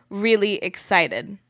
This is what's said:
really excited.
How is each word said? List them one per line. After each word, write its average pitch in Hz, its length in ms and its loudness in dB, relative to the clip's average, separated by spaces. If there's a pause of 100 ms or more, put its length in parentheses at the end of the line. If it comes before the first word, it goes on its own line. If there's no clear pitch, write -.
really 208 540 2
excited. 180 760 -2 (120)